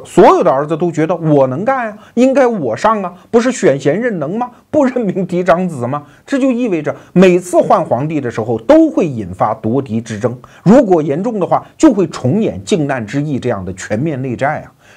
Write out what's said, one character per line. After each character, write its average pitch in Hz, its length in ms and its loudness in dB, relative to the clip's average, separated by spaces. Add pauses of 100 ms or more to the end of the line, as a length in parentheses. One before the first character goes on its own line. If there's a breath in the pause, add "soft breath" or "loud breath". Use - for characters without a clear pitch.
所 - 180 4
有 311 200 6
的 165 80 2
儿 139 140 0
子 156 120 -4
都 170 140 -2
觉 151 160 -2
得 175 80 -2
我 151 320 2
能 139 180 -4
干 254 240 -2
啊， 202 80 -16 (160 loud breath)
应 254 180 4
该 262 140 2
我 160 320 -2
上 214 240 0
啊， 175 100 -8 (200 loud breath)
不 233 100 4
是 254 100 0
选 143 280 2
贤 151 200 0
任 233 200 -4
能 151 180 -6
吗？ 240 140 -6 (180 soft breath)
不 294 160 2
任 247 160 -2
命 190 240 -2
嫡 180 180 -4
长 180 240 2
子 127 200 -6
吗？ 143 180 -6 (220 loud breath)
这 277 100 -2
就 262 140 0
意 240 160 -2
味 175 120 -2
着 147 160 -4 (160 loud breath)
每 180 280 6
次 175 200 -2
换 202 240 0
皇 127 240 -2
帝 156 140 -4
的 120 80 -4
时 117 100 -8
候 110 200 -2
都 320 280 4
会 226 200 -2
引 107 260 -8
发 107 220 -2
夺 120 260 -2
嫡 113 180 -4
之 113 200 -10
争， 120 180 -4 (240 loud breath)
如 240 240 6
果 180 160 2
严 147 220 -4
重 220 160 -4
的 165 60 -2
话， 139 200 -2 (100)
就 320 160 4
会 190 140 0
重 151 340 -2
演 104 240 -4
靖 160 220 0
难 131 200 -4
之 123 140 -4
役 147 200 -4
这 123 100 -4
样 98 160 -4
的 92 80 -8
全 104 240 -6
面 139 240 -4
内 131 140 -6
战 131 260 -4
啊。 - 100 -20 (260 soft breath)